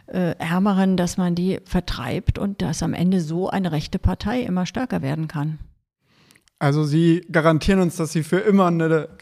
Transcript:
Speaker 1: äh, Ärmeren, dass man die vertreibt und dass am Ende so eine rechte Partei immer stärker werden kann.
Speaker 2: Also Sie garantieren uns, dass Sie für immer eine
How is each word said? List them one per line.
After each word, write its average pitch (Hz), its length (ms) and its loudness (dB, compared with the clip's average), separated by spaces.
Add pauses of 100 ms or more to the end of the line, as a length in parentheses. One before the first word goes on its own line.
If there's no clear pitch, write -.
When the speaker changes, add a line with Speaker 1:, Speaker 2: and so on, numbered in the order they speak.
Speaker 1:
äh, 180 320 -2
Ärmeren, 190 580 2
dass 175 180 -2
man 175 200 0
die 180 280 -2
vertreibt - 760 -4
und 196 220 -4
dass 170 200 -4
am 160 120 -2
Ende 180 280 2
so 165 280 -2
eine 180 220 -2
rechte 156 280 -4
Partei 208 420 -2
immer 180 240 -2
stärker 208 380 -4
werden 156 240 -4
kann. 156 320 -6 (1000)
Speaker 2:
Also 147 220 2
Sie 165 380 4 (100)
garantieren 160 480 4
uns, 175 160 2
dass 156 160 -4
Sie 160 120 0
für 180 160 0
immer 196 260 4
eine 160 420 2 (140)